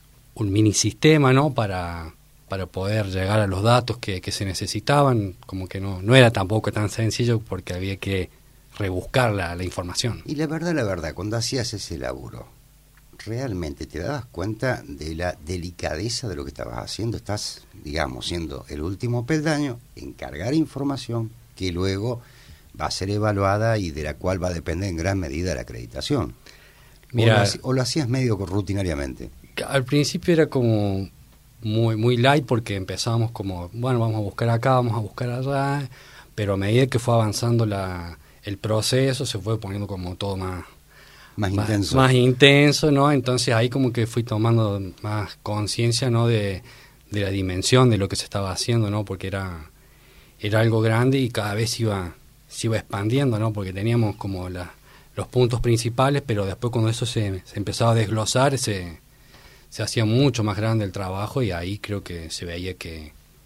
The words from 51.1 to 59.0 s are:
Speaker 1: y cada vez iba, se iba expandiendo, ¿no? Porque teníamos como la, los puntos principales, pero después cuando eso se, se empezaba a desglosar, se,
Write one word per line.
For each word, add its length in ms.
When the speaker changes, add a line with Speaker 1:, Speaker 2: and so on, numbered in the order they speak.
Speaker 1:
y 100
cada 260
vez 240
iba, 340
se 200
iba 100
expandiendo, 600
¿no? 140
Porque 200
teníamos 440
como 320
la, 240
los 120
puntos 340
principales, 640
pero 200
después 260
cuando 180
eso 160
se, 400
se 120
empezaba 340
a 40
desglosar, 600
se, 420